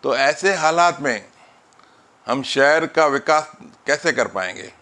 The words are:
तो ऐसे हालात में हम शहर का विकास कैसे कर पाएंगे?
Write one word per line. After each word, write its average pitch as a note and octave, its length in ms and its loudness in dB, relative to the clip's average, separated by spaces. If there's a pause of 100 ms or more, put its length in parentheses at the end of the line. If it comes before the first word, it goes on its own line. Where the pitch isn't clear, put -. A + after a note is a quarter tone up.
तो C3+ 120 0
ऐसे D#3 380 2
हालात E3 460 2
में A#2+ 280 -4 (960)
हम B2+ 160 -4
शहर D3 440 2
का D#3 200 2
विकास D3+ 460 0 (340)
कैसे D3 260 -2
कर A2+ 160 -2
पाएंगे? F#2 540 -8